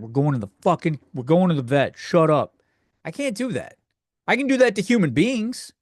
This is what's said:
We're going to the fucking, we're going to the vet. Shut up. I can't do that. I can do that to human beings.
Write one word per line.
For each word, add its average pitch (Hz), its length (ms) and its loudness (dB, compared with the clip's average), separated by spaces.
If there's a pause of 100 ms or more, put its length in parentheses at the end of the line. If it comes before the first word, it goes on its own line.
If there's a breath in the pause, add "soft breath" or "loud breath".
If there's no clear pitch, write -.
We're 113 80 -14
going 139 240 0
to 131 60 -2
the 104 100 -8 (120)
fucking, 160 380 0 (140)
we're 131 100 -10
going 165 260 4
to 170 60 2
the 143 60 -2
vet. 127 360 0
Shut 160 320 2
up. 143 260 0 (500)
I 165 60 -10
can't 269 240 -6
do 247 180 -6
that. 110 240 -8 (500)
I 190 80 2
can 269 120 -4
do 269 100 2
that 247 180 4
to 214 60 -4
human 196 300 2
beings. 226 720 -2